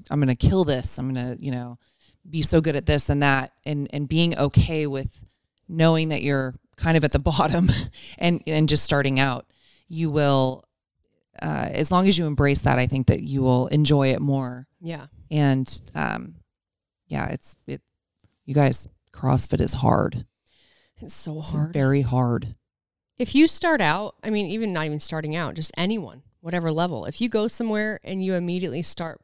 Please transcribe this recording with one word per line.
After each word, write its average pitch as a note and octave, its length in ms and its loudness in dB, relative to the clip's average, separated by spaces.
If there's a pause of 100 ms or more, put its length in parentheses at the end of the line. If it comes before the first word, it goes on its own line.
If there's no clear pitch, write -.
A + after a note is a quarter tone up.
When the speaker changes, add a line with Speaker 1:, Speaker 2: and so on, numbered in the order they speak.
(100)
Speaker 1:
I'm D3 100 0
gonna C3 160 4
kill F#3+ 300 4
this, C3 320 -2
I'm C3 160 -4
gonna, B2 260 -6
you C#3+ 100 -6
know, B2 280 -8 (500)
be D#3 140 -4
so E3 180 4
good D#3 160 -2
at - 80 -4
this D3 240 2
and C#3+ 140 2
that," C3+ 300 0 (120)
and, D3 300 -4
and D3 120 -4
being E3 320 2
okay D3+ 480 2
with C3+ 380 -8 (420)
knowing D#3+ 440 2
that D3+ 100 -2
you're C3+ 340 -2 (220)
kind E3 220 2
of D3+ 60 4
at D3 80 0
the D3 60 2
<laughs> C#3+ 120 0
bottom E3 400 2 (480)
and, F3 280 0
and D#3 220 2
just D3+ 160 2
starting C3+ 340 0
out, C3 280 -2 (420)
you D#3+ 220 -4
will, C#3 520 2 (800)
uh, D3+ 320 -4
as D3+ 180 -2
long F#3 160 4
as F#3+ 120 6
you E3+ 80 -2
embrace C#3+ 360 2
that, C3 160 2
I B2+ 80 2
think C3 200 0
that - 160 4
you C3+ 180 -4
will B2+ 280 2
enjoy C#3+ 400 4
it C3 120 0
more. C3+ 460 -4 (120)
Speaker 2:
Yeah. E3 280 -14 (240)
Speaker 1:
And, C#3 500 0 (140)
um, B1 400 -4 (720)
yeah, - 180 -4
it's, - 300 -10 (100)
it, C#3+ 160 -12 (600)
you C#3 100 -8
guys, C#3 320 2 (260)
CrossFit - 480 0
is C3+ 140 0
hard. A#2 500 2 (720)
Speaker 2:
It's - 140 -12
so D#3 280 -8
Speaker 1:
It's D#3 120 -8
Speaker 2:
hard. D3+ 200 -2
Speaker 1:
very C#3 300 2
hard. B2 520 0 (640)
Speaker 2:
If - 160 -4
you D4+ 140 8
start D#4+ 320 0
out, F#3 420 0
I A3 80 -6
mean, G#3 160 0
even G#3+ 260 -4
not D#3+ 140 -2
even D3+ 140 -4
starting D#3 340 -6
out, E3 200 -4
just D#3 220 -8
anyone, F3 460 -4 (180)
whatever E3 300 -2
level, D#3 360 -2
if - 140 -10
you A#3+ 80 0
go A3 200 0
somewhere G#3+ 560 -2
and F#3+ 200 -6
you F#3+ 100 -2
immediately F3 480 -4
start E3 420 -8